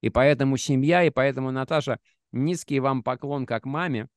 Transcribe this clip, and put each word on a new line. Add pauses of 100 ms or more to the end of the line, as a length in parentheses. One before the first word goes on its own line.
И
поэтому
семья,
и
поэтому,
Наташа, (320)
низкий
вам
поклон
как
маме,